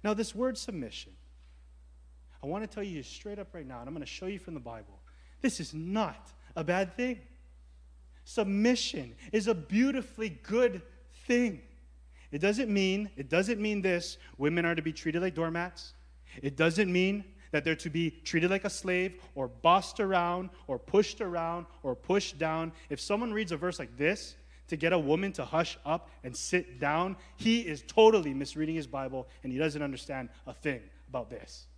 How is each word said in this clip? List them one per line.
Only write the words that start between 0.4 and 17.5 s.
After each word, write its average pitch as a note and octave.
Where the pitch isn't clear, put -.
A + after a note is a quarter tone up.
submission, D3
I C3+
want F#3
to G#3
tell G#3
you E3
straight G3+
up G3
right D#3+
now, B2+
and B2
I'm D#3
gonna F#3+
show -
you G3
from E3+
the C#3+
Bible, A2+
this -
is D#3
not F3
a E3
bad F3+
thing. B3
Submission G3+
is G#3+
a A3+
beautifully A3
good F#3+
thing. A#3+
It D3
doesn't G#3
mean, G3
it C#3
doesn't G3
mean G#3
this, F3
women E3
are E3+
to D#3+
be D#3
treated D#3+
like F#3
doormats. E3
It C#3
doesn't E3+
mean F#3+